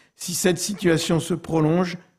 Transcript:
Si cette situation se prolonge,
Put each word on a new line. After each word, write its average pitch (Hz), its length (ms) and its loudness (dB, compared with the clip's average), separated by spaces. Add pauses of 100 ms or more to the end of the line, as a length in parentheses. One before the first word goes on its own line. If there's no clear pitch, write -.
(180)
Si - 160 -10
cette 175 240 2
situation 170 640 0
se - 120 -4
prolonge, 170 640 0 (220)